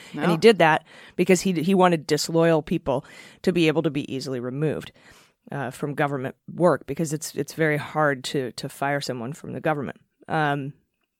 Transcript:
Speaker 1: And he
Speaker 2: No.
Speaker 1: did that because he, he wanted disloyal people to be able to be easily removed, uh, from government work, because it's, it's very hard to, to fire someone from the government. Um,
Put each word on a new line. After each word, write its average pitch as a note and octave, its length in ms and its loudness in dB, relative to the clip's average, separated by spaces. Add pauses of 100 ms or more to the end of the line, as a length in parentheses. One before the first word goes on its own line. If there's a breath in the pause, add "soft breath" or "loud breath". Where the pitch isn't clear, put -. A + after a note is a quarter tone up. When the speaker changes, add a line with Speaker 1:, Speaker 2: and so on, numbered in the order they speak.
(140)
Speaker 1:
And D3 100 -8
he E3+ 60 2
Speaker 2:
No. E3+ 80 4
Speaker 1:
did G#3 200 6
that D#3+ 280 4 (300 loud breath)
because F3+ 260 4
he, F#3+ 120 0
he E3+ 220 0
wanted F3 320 4
disloyal E3 560 2
people C#3+ 420 -2 (380 loud breath)
to F#3 100 2
be D#3+ 140 4
able D3+ 160 2
to D#3 80 0
be C#3 200 -6
easily C3 280 -6
removed, B2+ 520 -4 (600 soft breath)
uh, C3+ 180 -6
from D3 240 -8
government C#3+ 420 -4 (160)
work, D#3 360 2
because D3 260 -4
it's, - 220 -8
it's - 180 -6
very D3+ 240 0
hard C#3+ 460 -2
to, B2+ 300 -4
to - 140 -10
fire C#3+ 320 -4
someone B2 340 -8
from - 200 -14
the B2+ 80 -10
government. C#3+ 360 -4 (300)
Um, C#3+ 460 -2 (460)